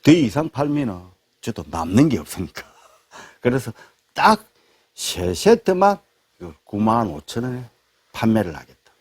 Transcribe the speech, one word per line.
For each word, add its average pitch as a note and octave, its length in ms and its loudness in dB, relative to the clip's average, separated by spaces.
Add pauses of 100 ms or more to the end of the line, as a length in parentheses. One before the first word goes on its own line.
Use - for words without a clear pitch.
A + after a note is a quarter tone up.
더 C#3+ 100 6
이상 D#3 380 2
팔면은 C#3 500 -4 (400)
저도 - 300 -8
남는 F2+ 400 2
게 A2 80 -2
없으니까. - 460 -12 (400)
<laughs> - 360 -20
그래서 B2 320 -2 (400)
딱 - 380 2 (440)
세 F2+ 380 -4
세트만 G3 680 2 (640)
구만 A2 440 0
오천 D#2+ 360 -8
원에 B2 200 -8 (480)
판매를 A2 420 0
하겠다. - 460 -20